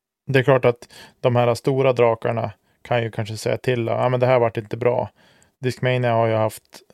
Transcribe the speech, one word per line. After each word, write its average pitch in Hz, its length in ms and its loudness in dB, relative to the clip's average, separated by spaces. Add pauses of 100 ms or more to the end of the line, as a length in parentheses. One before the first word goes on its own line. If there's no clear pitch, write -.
(260)
det 135 120 0
är 127 40 4
klart 131 220 4
att - 240 0 (320)
de 120 160 2
här 120 180 2
stora 135 380 0
drakarna 117 600 0 (300)
kan 120 200 -2
ju 113 80 -4
kanske 110 260 -8
säga 117 200 -4
till, 120 300 -2
ja, 117 220 -2
men 127 120 -2
det 123 60 2
här 127 120 4
vart 117 180 0
inte 110 200 -8
bra. 120 340 -2 (500)
Discmania 127 520 -2
har 113 140 2
ju 110 80 0
haft 110 280 -2 (320)